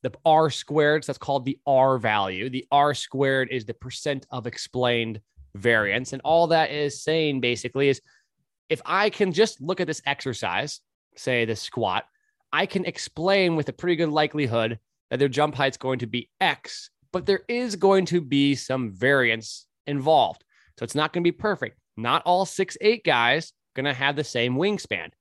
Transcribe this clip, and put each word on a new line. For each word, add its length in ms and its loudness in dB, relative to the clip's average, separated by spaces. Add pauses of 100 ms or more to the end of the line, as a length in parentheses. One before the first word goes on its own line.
the 100 -4 (120)
R 260 6
squared. 540 0
So 80 -6
that's 60 -8
called 260 -2
the 220 -4
R 320 4
value. 500 0
The 220 -8
R 240 4
squared 560 -2
is 140 -4
the 100 -10
percent 560 -8
of 160 -8
explained 720 -2 (340)
variance. 580 2
And 100 -10
all 260 4
that 220 4
is 320 -4
saying 380 0
basically 480 0
is 120 2 (680)
if 160 -2
I 260 0
can 220 0
just 280 2
look 200 -4
at 60 -2
this 180 -8
exercise, 760 -4 (360)
say 280 0
the 120 -4
squat, 480 -4 (480)
I 140 0
can 180 -4
explain 720 0
with 120 -2
a 40 -8
pretty 240 -2
good 140 0
likelihood 680 0 (320)
that 80 -4
their 100 2
jump 260 0
height's 240 0
going 220 -4
to 60 -4
be 240 -6 (100)
X, 500 -4 (220)
but 140 -4
there 220 0
is 280 -2
going 300 4
to 140 0
be 340 2
some 380 -4
variance 760 0 (200)
involved. 580 2 (340)
So 60 -6
it's 100 -10
not 180 0
gonna 120 -4
be 80 2
perfect. 460 -6 (180)
Not 280 0
all 200 2
six 360 -6
eight 240 2
guys 480 2 (220)
gonna 200 -2
have 220 -2
the 80 -4
same 320 -2
wingspan. 520 -2 (120)